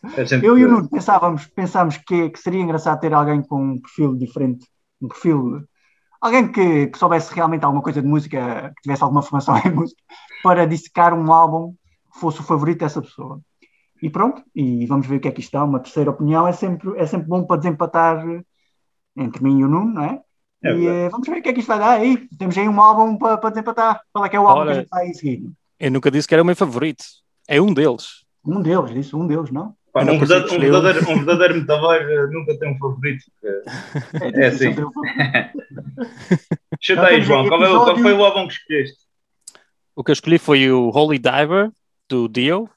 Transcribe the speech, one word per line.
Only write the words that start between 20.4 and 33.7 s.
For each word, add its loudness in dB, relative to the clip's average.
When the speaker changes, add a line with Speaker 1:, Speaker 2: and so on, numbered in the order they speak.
Speaker 1:
É -2
Speaker 2:
E, 0
Speaker 1:
verdade. 0
Speaker 2:
eh, -2
vamos -8
ver -6
o -12
que -4
é -2
que -2
isto -6
vai 0
dar 4
aí. 0
Temos -4
aí 0
um 2
álbum 6
para, 0
para -4
desempatar. -2
Qual -4
é -4
que -4
é 2
o 6
álbum 6
Speaker 3:
Olha, -2
Speaker 2:
que -2
a -4
gente -14
vai -6
seguir? -8
Speaker 3:
eu 0
nunca 2
disse -2
que 2
era 6
o 4
meu 2
favorito. -4
É 2
um 2
deles. -2
Speaker 2:
Um -4
deles, 0
disse -8
um -4
deles, -4
não? -8
Speaker 1:
Pá, 0
Speaker 3:
Eu 2
não 4
Speaker 1:
um 0
Speaker 3:
consigo 4
Speaker 1:
verdadeiro, -6
um -6
Speaker 3:
escolher 2
um. 6
Speaker 1:
verdadeiro, 2
um 0
verdadeiro 2
metaleiro, 0
eh, 0
nunca -6
tem -6
um -8
favorito, -8
porque -10